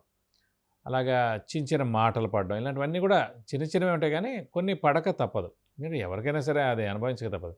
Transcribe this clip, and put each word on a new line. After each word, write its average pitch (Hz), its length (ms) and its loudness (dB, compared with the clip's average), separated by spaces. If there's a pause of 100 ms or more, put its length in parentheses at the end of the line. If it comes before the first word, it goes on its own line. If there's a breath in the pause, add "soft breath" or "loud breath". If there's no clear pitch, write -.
(880)
అలాగా 127 500 2
చిన్న 143 360 -4
చిన్న 143 100 2
మాటలు 113 460 2
పడడం, 101 280 0
ఇలాంటివన్నీ 139 420 -2
కూడా 180 360 4 (200)
చిన్న 147 120 -2
చిన్నవి 180 260 2
ఉంటాయి 156 200 2
కానీ 196 320 -4
కొన్ని 185 300 -2
పడక 160 360 2
తప్పదు. 110 360 -2
ఎందుకంటే 151 520 -10
ఎవరికైనా 110 420 -2
సరే 143 220 2
అది 117 240 2
అనుభవించక 110 500 -4
తప్పదు. 85 220 -10